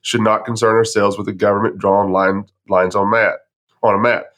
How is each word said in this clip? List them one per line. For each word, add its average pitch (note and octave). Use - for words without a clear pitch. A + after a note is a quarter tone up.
should -
not G#2+
concern A2+
ourselves G#2
with G#2
the G2+
government G2+
drawn G2
line, G2
lines F#2
on G2+
map, A2
on G#2+
a G2+
map. A#2+